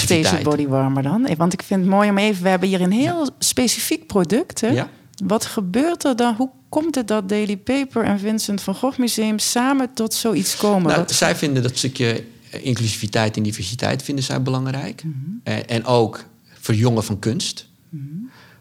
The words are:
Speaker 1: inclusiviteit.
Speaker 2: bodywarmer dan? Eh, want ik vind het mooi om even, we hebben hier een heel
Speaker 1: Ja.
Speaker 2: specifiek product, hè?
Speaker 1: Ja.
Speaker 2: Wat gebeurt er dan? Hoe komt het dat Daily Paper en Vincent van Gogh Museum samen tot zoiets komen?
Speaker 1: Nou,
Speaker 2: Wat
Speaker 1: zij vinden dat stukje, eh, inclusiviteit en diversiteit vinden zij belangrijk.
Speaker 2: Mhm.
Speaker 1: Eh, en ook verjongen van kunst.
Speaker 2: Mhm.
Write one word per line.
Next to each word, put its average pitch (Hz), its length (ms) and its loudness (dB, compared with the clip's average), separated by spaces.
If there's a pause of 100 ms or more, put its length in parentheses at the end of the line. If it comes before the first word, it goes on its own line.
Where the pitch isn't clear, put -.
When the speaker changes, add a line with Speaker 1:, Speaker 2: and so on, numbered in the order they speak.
(160)
Speaker 1:
inclusiviteit. 131 280 2
Speaker 2:
bodywarmer 135 600 2
dan? 208 220 0
Eh, 165 120 0
want 170 160 2
ik - 100 -6
vind 196 180 0
het 180 80 2
mooi 202 200 4
om 196 80 2
even, 202 260 2
we 190 60 4
hebben 185 200 2
hier 190 120 2
een 180 100 2
heel 311 340 2
Speaker 1:
Ja. 254 40 -2 (100)
Speaker 2:
specifiek - 680 -2
product, 196 540 0
hè? 220 60 0
Speaker 1:
Ja. 135 220 0 (360)
Speaker 2:
Wat 208 200 0
gebeurt 233 580 -2
er 269 120 2
dan? 240 200 2
Hoe 262 140 -2 (200)
komt 311 260 -2
het 240 120 -2
dat 208 220 0
Daily 208 280 0
Paper 262 460 -2
en 202 160 2
Vincent 208 420 -2
van 196 140 -4
Gogh 262 240 -2
Museum 220 400 0
samen 254 540 0
tot 220 200 -2
zoiets 190 440 0
komen? 196 300 4
Speaker 1:
Nou, 156 120 4
Speaker 2:
Wat 175 120 0
Speaker 1:
zij 156 240 2
vinden 135 280 0
dat 123 140 -2
stukje, 120 460 0 (280)
eh, - 140 -10
inclusiviteit 110 720 0
en 110 60 0
diversiteit 104 600 -2
vinden 139 200 -4
zij 135 180 -2
belangrijk. 131 640 -4
Speaker 2:
Mhm. 156 120 -6 (280)
Speaker 1:
Eh, 110 120 -4 (120)
en 117 180 -2
ook 117 380 2 (360)
verjongen 113 440 2
van 98 160 -4
kunst. - 480 -4 (220)
Speaker 2:
Mhm. 147 140 -10 (580)